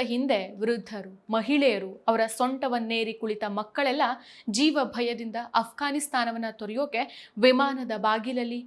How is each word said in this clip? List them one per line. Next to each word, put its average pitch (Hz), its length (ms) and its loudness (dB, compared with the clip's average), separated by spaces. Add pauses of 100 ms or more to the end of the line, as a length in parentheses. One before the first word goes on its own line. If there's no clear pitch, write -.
ಹಿಂದೆ 247 300 2 (220)
ವೃದ್ಧರು, 214 500 -4 (240)
ಮಹಿಳೆಯರು, 220 560 2 (180)
ಅವರ 226 120 4 (160)
ಸೊಂಟವನ್ನೇರಿ 240 840 0
ಕುಳಿತ 214 220 -4 (160)
ಮಕ್ಕಳೆಲ್ಲ 277 440 0 (540)
ಜೀವ 294 200 4 (180)
ಭಯದಿಂದ 233 420 -4 (240)
ಅಫ್ಘಾನಿಸ್ತಾನವನ್ನ 233 880 -2 (100)
ತೊರೆಯೋಕೆ 226 420 -2 (420)
ವಿಮಾನದ 254 520 4 (100)
ಬಾಗಿಲಲ್ಲಿ, 240 580 0